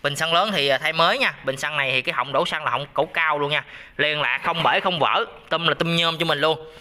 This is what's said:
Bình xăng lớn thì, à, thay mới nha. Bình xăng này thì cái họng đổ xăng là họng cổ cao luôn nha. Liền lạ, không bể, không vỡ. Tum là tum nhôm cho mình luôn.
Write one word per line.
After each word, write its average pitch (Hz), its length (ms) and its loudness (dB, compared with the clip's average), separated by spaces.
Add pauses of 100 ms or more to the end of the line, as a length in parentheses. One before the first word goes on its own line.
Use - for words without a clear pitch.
Bình 143 120 -2
xăng 160 180 -2
lớn 196 200 4
thì, 143 140 2
à, 135 100 4
thay 156 160 -2
mới 170 240 4
nha. 208 160 0 (100)
Bình 135 140 -4
xăng 151 200 -4
này 135 140 0
thì 131 100 0
cái 165 120 -4
họng 131 180 -4
đổ 151 140 2
xăng 156 180 -4
là 123 80 0
họng 135 220 -2
cổ 147 120 2
cao 156 340 0
luôn 143 120 0
nha. 143 120 0 (340)
Liền 151 240 0
lạ, 127 220 0
không 165 200 -2
bể, 139 160 4
không 180 200 -2
vỡ. 135 260 2 (240)
Tum 160 180 0
là 147 60 2
tum 165 220 -2
nhôm 165 220 0
cho 170 80 -2
mình 151 140 0
luôn. 156 200 2 (220)